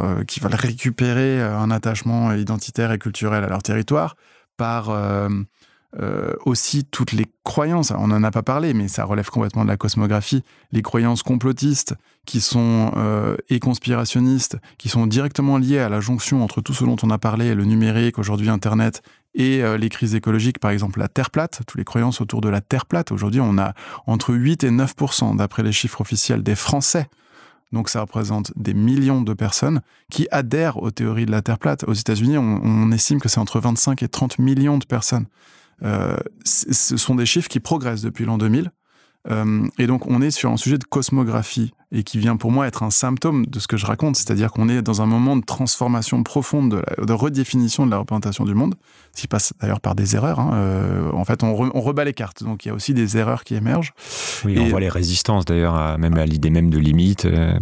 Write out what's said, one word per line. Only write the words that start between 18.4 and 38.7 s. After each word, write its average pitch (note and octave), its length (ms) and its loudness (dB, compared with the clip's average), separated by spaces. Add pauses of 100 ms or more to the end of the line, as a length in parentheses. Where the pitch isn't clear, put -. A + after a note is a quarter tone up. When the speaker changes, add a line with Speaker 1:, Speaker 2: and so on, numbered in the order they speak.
Speaker 1:
Internet, A2 500 0 (340)
et, C3 280 2
euh, A2 160 0
les A2 100 0
crises A2 260 -2
écologiques, A2 440 0
par G#2+ 140 0
exemple G2+ 260 -2
la G2 100 -2
Terre - 220 -2
plate, D#3+ 360 -4
toutes - 120 -10
les G2 60 -4
croyances A#2 360 -2
autour A2+ 200 -4
de G#2+ 80 0
la G2+ 120 0
Terre - 260 -4
plate. E3+ 260 -2
Aujourd'hui, G#2 280 0
on G#2 160 2
a G2 160 0 (340)
entre A2+ 280 0
huit C#3 300 2
et B2+ 60 4
neuf C3 240 2
pour C#3 200 -2
cent, G#2+ 200 0
d'après G2+ 280 0
les G#2+ 100 0
chiffres - 280 -2
officiels, G#2+ 420 0
des G#2 120 0
Français, C#3+ 540 0 (640)
donc A2+ 160 -2
ça A2 120 -2
représente G#2 560 -4
des G2+ 180 -2
millions C3 480 4
de G#2+ 120 -2
personnes, C3 460 0 (300)
qui - 220 0
adhèrent C#3 500 0
aux A2+ 80 -2
théories A2+ 360 -2
de A2 40 0
la G#2+ 100 2
Terre A2 180 0
plate. C#3+ 260 -2
Aux A2 100 0
États-Unis, A2+ 420 2
on, A2 260 2
on A2 280 4
estime B2 300 2
que A#2+ 80 -2
c'est - 100 2
entre A2 220 0
vingt-cinq A#2+ 420 0
et A#2 60 -2
trente - 300 -4
millions C3+ 400 2
de C3 80 -4
personnes. A#2 400 -2 (580)
Euh, G2 320 -2 (280)
c-, - 280 0
ce - 240 2
sont B2+ 180 2
des A#2+ 120 2
chiffres - 220 0
qui B2+ 120 -2
progressent B2 420 -2
depuis A2+ 220 -6
l'an A2+ 140 0
deux G#2+ 100 2
mille. D#3+ 240 2 (580)